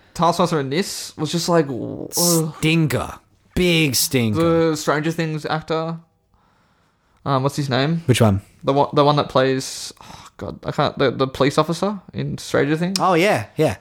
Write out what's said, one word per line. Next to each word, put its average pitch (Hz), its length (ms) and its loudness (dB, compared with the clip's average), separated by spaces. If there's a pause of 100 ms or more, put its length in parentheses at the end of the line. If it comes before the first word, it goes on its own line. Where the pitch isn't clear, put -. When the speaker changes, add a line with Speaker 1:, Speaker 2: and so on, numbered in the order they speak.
(140)
Speaker 1:
Taskmaster 170 480 2
in 135 80 -6
this - 480 -6
was 151 160 -4
just 170 160 -2
like, 165 180 4
w-, 113 400 -8 (100)
ugh. 165 420 2
Speaker 2:
Stinker. 160 600 0 (360)
Big 160 400 2
stinker. 165 760 2
Speaker 1:
The 151 60 -2
Stranger 151 340 0
Things 156 360 -6
actor. 160 500 -4 (1300)
Um, 135 180 0
what's 139 120 -2
his 139 140 -4
name? 147 360 0
Speaker 2:
Which 127 160 4
one? 98 200 4 (220)
Speaker 1:
The - 100 0
one, 139 200 2
the 147 100 4
one 147 140 4
that 139 120 0
plays, 131 600 -2 (100)
oh - 260 -20 (100)
God, - 260 -12
I - 80 -6
can't, - 260 -2
the, 139 140 2
the 135 160 0
police 135 300 0
officer 175 420 0 (140)
in 143 240 -6
Stranger 143 400 0
Things. 180 240 -4
Speaker 2:
Oh, 180 140 2
yeah, 165 320 2 (100)
yeah. 143 240 0